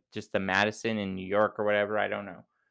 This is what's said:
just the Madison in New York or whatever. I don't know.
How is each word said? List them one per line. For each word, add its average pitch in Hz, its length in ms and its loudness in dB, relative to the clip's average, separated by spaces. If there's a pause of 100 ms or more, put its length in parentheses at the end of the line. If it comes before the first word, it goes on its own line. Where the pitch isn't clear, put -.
(140)
just - 180 -10
the 104 80 2
Madison 104 580 2
in 98 160 -2
New 92 140 -8
York 101 320 2
or 107 60 0
whatever. 104 340 2
I 101 80 0
don't 101 180 -6
know. 90 200 -14 (260)